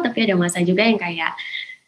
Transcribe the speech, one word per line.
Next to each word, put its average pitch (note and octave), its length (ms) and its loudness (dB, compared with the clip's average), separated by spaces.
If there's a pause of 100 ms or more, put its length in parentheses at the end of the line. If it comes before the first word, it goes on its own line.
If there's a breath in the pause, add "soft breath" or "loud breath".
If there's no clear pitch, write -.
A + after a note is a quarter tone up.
tapi A#3 240 0
ada F#3+ 80 4
masa F3 240 2
juga F#3 240 2
yang A3 160 4
kayak, E3+ 320 -4 (560 loud breath)